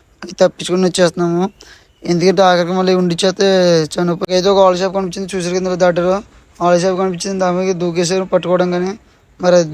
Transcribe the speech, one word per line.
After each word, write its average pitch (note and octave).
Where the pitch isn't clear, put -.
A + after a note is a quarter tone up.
అవి -
తప్పించుకొని F3+
వచ్చేస్తున్నాము. F3
ఎందుకంటే F3+
ఆఖరికి F3+
మళ్ళీ F#3
ఉండిచ్చేస్తే F#3
చనిపోయి. F3
అయితే F#3
ఒక F#3+
ఆలు F3+
చేప F#3+
కనిపించింది, F#3+
చూసారు F3
కదా, F#3
ఇందులో F3+
దాటారు. F3+
ఆలు F3
చేప F#3+
కనిపించింది, F#3+
దాని F3+
మీద F#3+
దూకేసారు F3+
పట్టుకోవడం. F3+
కానీ F3+
మరి F3+
అది E3+